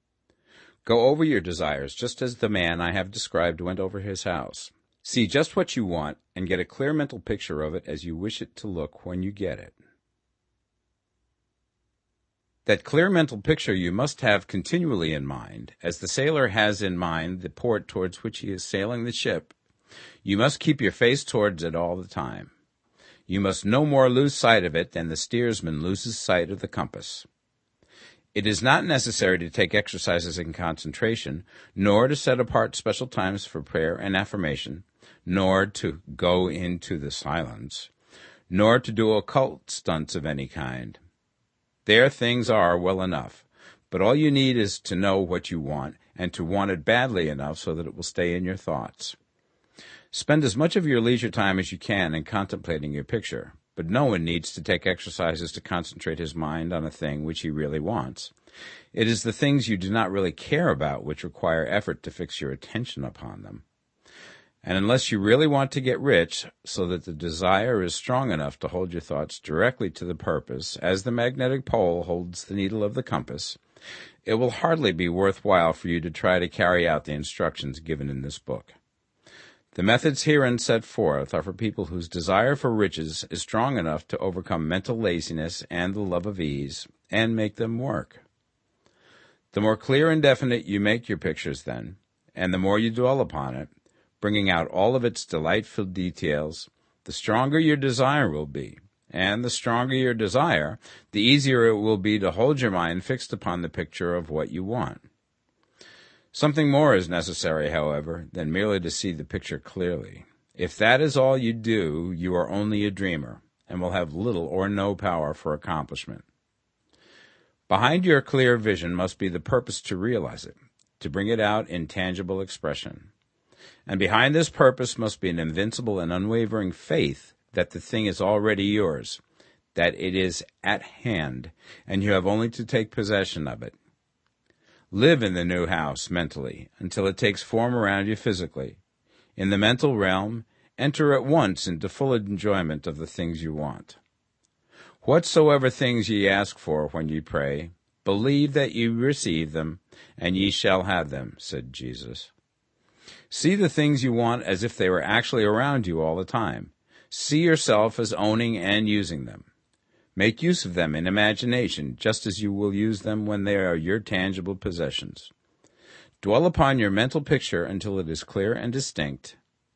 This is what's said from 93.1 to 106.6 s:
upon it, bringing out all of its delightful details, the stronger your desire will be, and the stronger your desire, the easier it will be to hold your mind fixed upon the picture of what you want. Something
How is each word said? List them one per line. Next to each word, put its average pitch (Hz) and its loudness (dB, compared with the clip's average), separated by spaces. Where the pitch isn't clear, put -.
upon 71 -4
it, - -10
bringing 104 2
out 85 2
all 107 2
of 123 0
its - -2
delightful 92 -2
details, 80 -4
the - -12
stronger 131 2
your 151 4
desire 135 2
will 73 -4
be, 65 -10
and 101 0
the 123 -2
stronger 123 -2
your 127 2
desire, 110 2
the 104 2
easier 131 6
it 110 6
will 107 2
be 104 2
to 92 2
hold 127 2
your 110 2
mind 87 0
fixed - -4
upon 90 -4
the 82 -4
picture 87 -4
of 82 -4
what 78 -4
you 90 -6
want. 104 -6
Something 151 4